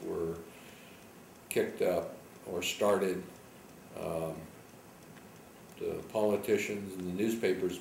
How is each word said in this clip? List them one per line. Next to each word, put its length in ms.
were 320
kicked 340
up 320
or 120
started, 600
um, 320
the 320
politicians 880
and 140
the 100
newspapers 580